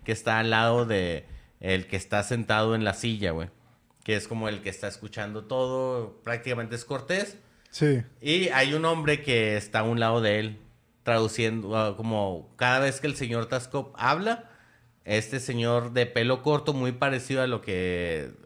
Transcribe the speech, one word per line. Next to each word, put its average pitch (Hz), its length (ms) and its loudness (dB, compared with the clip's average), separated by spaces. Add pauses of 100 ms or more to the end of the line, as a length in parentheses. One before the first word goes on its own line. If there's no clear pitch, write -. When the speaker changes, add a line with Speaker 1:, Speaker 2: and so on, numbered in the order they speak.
Speaker 1:
que 113 80 -2
está 110 280 0
al 113 100 2
lado 117 340 4
de 90 400 0 (360)
el 92 260 0
que 98 100 -4
está 104 260 -2
sentado 110 520 0
en 110 100 0
la 101 80 2
silla, 104 380 -2
güey. 82 180 -4 (540)
Que 107 140 -2
es 98 120 -4
como 113 220 -4
el 101 100 -8
que 101 80 -10
está 98 200 -8
escuchando 104 560 -10
todo, 127 760 -4
prácticamente 117 520 -4
es 120 100 -8
Cortés. 180 540 -4 (320)
Speaker 2:
Sí. 143 320 4 (180)
Speaker 1:
Y 175 300 2
hay 135 240 4
un 156 100 0
hombre 151 380 2
que 113 340 2
está 104 220 -2
a 110 60 2
un 117 140 2
lado 117 220 4
de 107 200 2
él, 107 180 -6 (440)
traduciendo, 110 760 0
ah, 107 180 0
como 104 600 -2
cada 127 240 4
vez 135 200 0
que 151 60 -4
el 143 100 -2
señor 117 300 -2
Tascop 131 500 -6
habla, 156 540 0 (560)
este 110 340 0
señor 120 540 0
de 123 100 4
pelo 123 380 0
corto, 147 320 2
muy 127 180 0
parecido 131 480 0
a 127 60 2
lo 117 160 -2
que, 87 680 -2 (140)